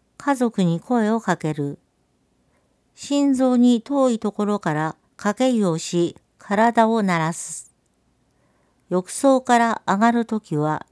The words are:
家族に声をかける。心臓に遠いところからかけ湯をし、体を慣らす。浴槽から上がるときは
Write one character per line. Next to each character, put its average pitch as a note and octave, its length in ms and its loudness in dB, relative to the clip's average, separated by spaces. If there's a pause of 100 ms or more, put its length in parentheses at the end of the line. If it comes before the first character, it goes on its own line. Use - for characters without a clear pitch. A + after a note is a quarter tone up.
(180)
家 C#4+ 160 -2
族 A#3 280 -2
に E3+ 180 0
声 A3 300 -2
を A3+ 100 -2
か E3+ 160 -2
け D#3 180 -6
る。 C#3+ 240 -6 (1160)
心 C#4 400 0
臓 B3+ 220 2
に A#3+ 240 6
遠 C4+ 300 0
い A3+ 80 -2
と G3+ 140 -4
こ G#3 120 -4
ろ G#3 140 -2
か D#3 160 -4
ら D#3 220 -4 (200)
か G3+ 180 -4
け C4 160 0
湯 G#3+ 160 2
を E3 120 0
し、 E3+ 380 -2 (220)
体 A3+ 500 2
を A3+ 140 0
慣 F3+ 160 0
ら D#3+ 140 -2
す。 - 400 -14 (1160)
浴 F3+ 220 -2
槽 C4+ 280 2
か A#3+ 180 2
ら - 280 -2
上 G3 120 0
が A#3 140 2
る A#3 140 -2
と G#3+ 140 -4
き - 160 -8
は D3+ 360 -4